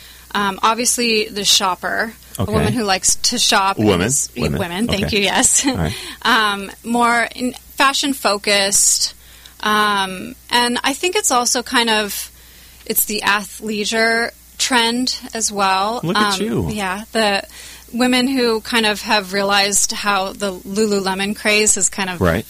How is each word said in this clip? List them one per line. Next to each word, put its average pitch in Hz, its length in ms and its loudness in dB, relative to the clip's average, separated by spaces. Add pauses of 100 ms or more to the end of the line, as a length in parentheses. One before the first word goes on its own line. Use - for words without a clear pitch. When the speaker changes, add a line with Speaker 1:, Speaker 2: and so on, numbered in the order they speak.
(340)
Speaker 1:
Um, 196 280 0
obviously, 226 680 2
the 196 160 -6
shopper, 196 680 0 (260)
Speaker 2:
Okay. 196 140 -2
Speaker 1:
a - 20 -2
woman 214 200 2
who 233 100 0
likes 190 320 0
to - 220 -2
shop. 196 400 2
Speaker 2:
Women. 98 300 4
Speaker 1:
Is, - 280 -2
Speaker 2:
Women. 73 240 -2
Speaker 1:
women, 180 280 -2
thank 202 180 0
Speaker 2:
Okay. 220 120 -2
Speaker 1:
you, 202 40 0
yes. 196 440 2
Speaker 2:
All 269 100 0
right. - 180 -2 (140)
Speaker 1:
<laughs> - 140 -16
Um, 208 480 2 (140)
more 233 500 2
in, 254 200 -4 (220)
fashion-focused. 208 1400 2 (460)
Um, 208 760 0 (160)
and 240 340 2
I 277 80 2
think 359 240 -2
it's 415 140 0
also 247 320 2
kind 233 280 0
of, 214 400 -2 (540)
it's - 220 -2
the 208 180 -4
athleisure 214 1080 0 (280)
trend 247 600 0 (160)
as 220 180 -2
well. 202 500 0
Speaker 2:
Look 175 140 0
at 208 180 2
Speaker 1:
Um, 190 120 -2
Speaker 2:
you. 190 240 -2
Speaker 1:
Yeah, 202 420 -6
the 208 320 0 (480)
women 254 360 2
who 240 320 2
kind 226 260 0
of 208 160 -2
have 202 300 -2
realized 202 600 0
how 196 400 -2
the 196 200 -4
Lululemon 196 840 -2
craze 214 400 2
has 196 120 0
kind 190 220 -4
of 175 100 -6
Speaker 2:
Right. 85 300 2